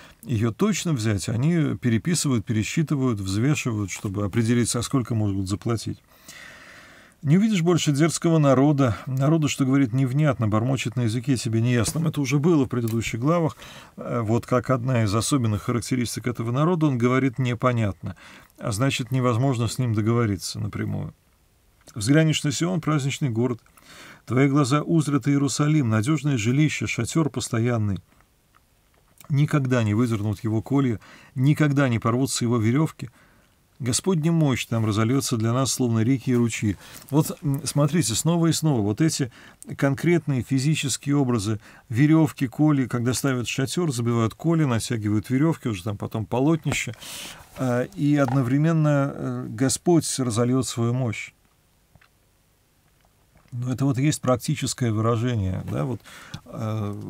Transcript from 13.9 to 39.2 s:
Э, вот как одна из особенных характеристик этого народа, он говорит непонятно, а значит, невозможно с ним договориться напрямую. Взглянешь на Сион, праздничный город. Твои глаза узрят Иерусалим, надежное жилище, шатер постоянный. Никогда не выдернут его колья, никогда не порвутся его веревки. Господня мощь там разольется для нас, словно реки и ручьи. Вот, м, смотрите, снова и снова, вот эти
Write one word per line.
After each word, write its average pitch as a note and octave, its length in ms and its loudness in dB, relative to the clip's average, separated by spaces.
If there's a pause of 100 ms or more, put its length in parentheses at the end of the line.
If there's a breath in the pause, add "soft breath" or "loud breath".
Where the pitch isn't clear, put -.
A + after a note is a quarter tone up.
Э, B2+ 260 -6
вот A2+ 240 0
как B2 240 0
одна B2 340 0
из G2+ 120 2
особенных A2+ 480 0
характеристик A#2+ 640 -2
этого A#2 240 -4
народа, D#3 360 2
он C3 100 0
говорит B2+ 420 2
непонятно, A#2 800 0 (420 loud breath)
а - 120 -6
значит, B2 400 -2
невозможно B2 560 2
с - 120 -6
ним A#2+ 160 0
договориться A2 640 0
напрямую. G2+ 540 -6 (840)
Взглянешь D3 480 2
на D3 80 0
Сион, E3+ 300 -2
праздничный C#3 480 -2
город. A#2 320 -2 (640 loud breath)
Твои C3 220 2
глаза C#3+ 360 2
узрят D3 440 0
Иерусалим, C#3+ 640 2
надежное C3 480 0
жилище, B2 480 0
шатер C#3 440 -2
постоянный. A2+ 720 -2 (1300)
Никогда C3+ 540 2
не G#2 120 2
выдернут A2 480 0
его G#2+ 180 0
колья, C3 380 0 (340 loud breath)
никогда C#3 560 2
не A#2 80 2
порвутся A#2+ 480 0
его A#2+ 120 2
веревки. B2+ 520 0 (720 soft breath)
Господня D3+ 520 0
мощь D3+ 340 2
там A2+ 200 -2
разольется A2+ 520 0
для A2+ 160 0
нас, B2+ 180 0
словно A#2 280 0
реки B2+ 320 0
и A#2+ 40 4
ручьи. A2+ 420 0 (340 loud breath)
Вот, D#3 320 0
м, C#3 200 -2
смотрите, C#3+ 520 0
снова E3 320 2
и D#3+ 40 2
снова, D3 300 0
вот G#2 200 0
эти D3+ 300 0 (460 loud breath)